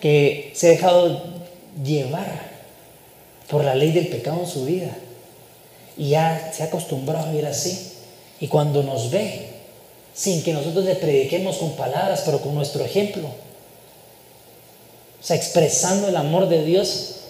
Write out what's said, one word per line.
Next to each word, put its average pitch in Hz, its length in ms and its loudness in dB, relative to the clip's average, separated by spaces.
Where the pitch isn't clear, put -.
que 147 540 2
se 170 140 4
ha - 20 10
dejado 170 520 6
llevar 151 680 -4
por 147 160 0
la 135 100 2
ley 151 160 4
del 170 160 2
pecado 131 360 -4
en 175 40 -6
su 139 180 -6
vida 160 320 -4
y 143 140 -2
ya 160 440 2
se 147 80 -6
ha 160 40 -4
acostumbrado 151 600 -4
a 160 40 -6
vivir 147 160 -2
así, 180 300 -4
y 151 80 -6
cuando 147 380 2
nos 127 260 -4
ve, 180 380 -4
sin 175 300 -2
que 165 80 0
nosotros 160 320 -2
le 185 100 2
prediquemos 170 640 0
con 156 160 -4
palabras, 156 520 -2
pero 143 160 2
con 143 140 -4
nuestro 147 300 -2
ejemplo, 190 420 -2
o - 20 -20
sea, 170 140 -2
expresando 185 720 2
el 180 80 0
amor 165 320 2
de 165 160 4
Dios - 520 0